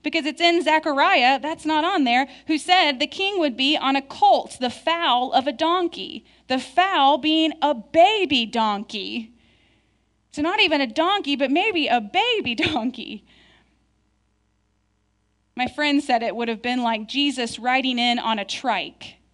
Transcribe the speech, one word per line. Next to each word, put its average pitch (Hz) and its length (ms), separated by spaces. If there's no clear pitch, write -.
Because 330 240
it's 302 140
in 339 220
Zechariah, 302 760
that's 311 260
not 311 200
on 349 200
there, 247 220
who 311 100
said 320 400
the 294 80
king 392 320
would 285 180
be 269 200
on 269 180
a 277 80
colt, 339 580
the 247 100
foal 269 640
of 262 140
a 294 60
donkey. 339 720
The 254 100
foal 311 600
being 311 340
a 294 120
baby 320 720
donkey. 214 880
So 294 100
not 370 180
even 311 200
a 269 60
donkey, 311 500
but 262 140
maybe 349 360
a 240 140
baby 339 540
<laughs> - 20
donkey. 254 680
My 247 120
friend 294 360
said 233 200
it 214 120
would 233 140
have 226 140
been 247 200
like 220 260
Jesus 247 500
riding 254 400
in 240 200
on 220 200
a 202 60
trike - 760